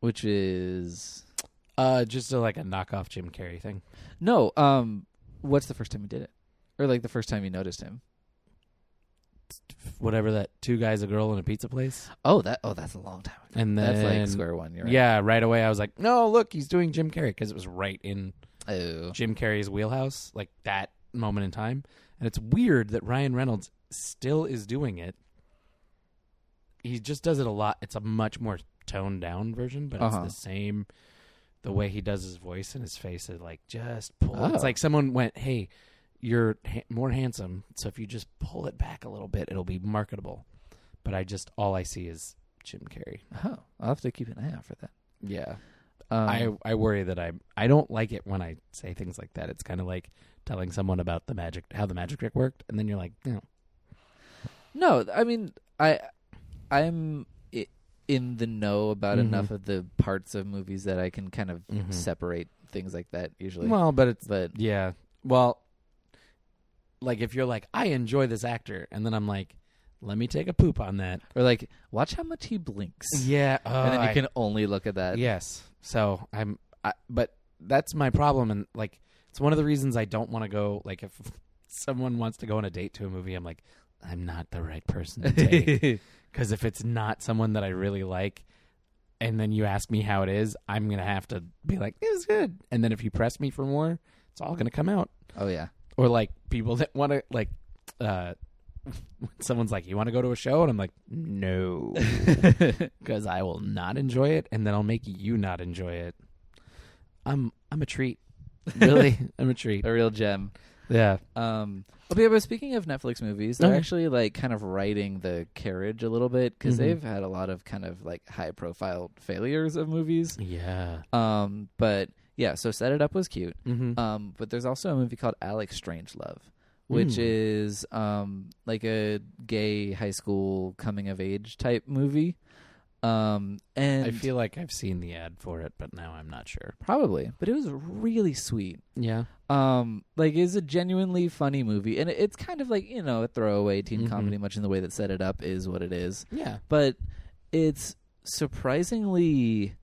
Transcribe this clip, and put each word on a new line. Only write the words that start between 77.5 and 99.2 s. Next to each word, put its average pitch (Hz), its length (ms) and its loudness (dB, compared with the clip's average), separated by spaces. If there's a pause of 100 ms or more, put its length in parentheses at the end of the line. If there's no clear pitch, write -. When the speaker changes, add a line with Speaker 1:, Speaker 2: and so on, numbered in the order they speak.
Speaker 2:
that's 135 340 0
my 143 160 4
problem, 135 400 4
and, 101 240 -2
like, 107 260 -8 (300)
it's - 100 -12
one 143 120 6
of 156 60 4
the 151 60 4
reasons 135 320 2
I 113 100 2
don't 110 240 -2
wanna 110 180 -4
go, 101 360 -2
like, 95 180 -8
if 101 100 -14 (320)
<laughs> - 240 -20
someone 127 500 -2
wants 113 200 -2
to - 80 -10
go 107 120 0
on 107 60 0
a 98 60 -2
date 90 240 -8
to 101 120 -8
a 95 40 -6
movie, 92 240 -6
I'm 87 100 -6
like, 85 180 -12 (400)
"I'm 87 220 -8
not 85 260 -8
the 85 120 -6
right 80 240 -8
person - 380 -4
to 135 80 4
Speaker 1:
<laughs> 156 440 8 (100)
Speaker 2:
take." 113 140 2 (320)
'Cause 117 200 -2
if 110 120 -2
it's 110 180 -2
not 110 400 -2
someone 110 300 2
that 107 120 2
I 98 40 -2
really 95 340 -2
like, 92 420 -4 (760)
and 113 180 0
then 107 140 2
you 107 140 2
ask 98 240 -2
me 107 100 2
how 101 220 2
it 95 80 2
is, 104 260 0 (120)
I'm 107 200 -2
gonna 98 160 -2
have 98 240 -2
to 87 160 -6 (220)
be 196 100 0
like, 196 240 -4
"It 440 140 0
was 349 120 -4
good." 330 320 2 (120)
And 117 120 2
then 113 100 4
if 110 120 -6
you 107 60 -2
press - 280 0
me 139 120 -2
for 135 160 -6
more, 156 320 0 (340)
it's - 80 -14
all - 160 -4
gonna 170 140 0
come - 180 0
out. 196 220 0 (260)
Speaker 1:
Oh, 101 120 -2
yeah. 85 200 -4 (280)
Speaker 2:
Or, 127 120 8
like, 117 220 4 (200)
people 117 260 0
that 135 180 0
wanna, 139 360 2
like, 113 200 -2 (500)
uh, 90 340 -2 (240)
<laughs> - 240 -18
when - 480 -12 (100)